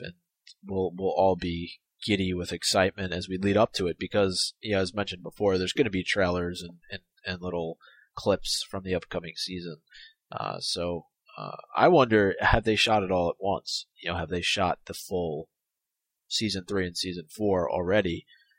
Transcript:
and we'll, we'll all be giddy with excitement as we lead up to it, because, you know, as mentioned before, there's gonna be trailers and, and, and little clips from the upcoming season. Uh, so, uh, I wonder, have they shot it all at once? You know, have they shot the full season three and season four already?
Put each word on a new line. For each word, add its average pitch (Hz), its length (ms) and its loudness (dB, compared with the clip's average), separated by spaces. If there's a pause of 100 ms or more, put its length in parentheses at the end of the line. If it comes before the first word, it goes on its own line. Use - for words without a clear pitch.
and - 120 -12 (520)
we'll, 95 320 -2
we'll 92 200 -2
all 92 200 4
be 85 380 -6 (300)
giddy 95 300 0
with 87 180 -4
excitement 95 600 0
as 92 160 -6
we 92 100 -4
lead 98 180 2
up 110 160 4
to 95 140 -2
it, 82 100 -2
because, 95 640 0
you 110 140 -4
know, 95 60 2
as 90 120 -2
mentioned 98 300 -6
before, 95 340 0
there's 92 160 0
gonna 131 160 2
be 92 140 -2
trailers 90 580 0
and, 87 180 -14 (120)
and, 101 100 -10 (240)
and 92 160 -6
little 85 380 -4 (380)
clips - 520 -2
from 98 140 -8
the 92 100 -4
upcoming 85 440 -4
season. 87 400 -8 (560)
Uh, 50 260 -6
so, 87 480 -4 (320)
uh, - 160 -10 (220)
I - 100 6
wonder, 110 540 8
have 107 240 4
they 110 100 4
shot 107 300 4
it 92 80 0
all 87 160 4
at - 100 -2
once? - 480 -4 (160)
You 85 80 -4
know, 87 80 -2
have 85 120 -4
they 87 120 -2
shot - 440 0
the 80 80 -10
full 82 540 -4 (800)
season 95 400 -2
three 98 180 0
and 87 100 -8
season 87 380 -6
four 95 360 2
already? 90 560 0 (320)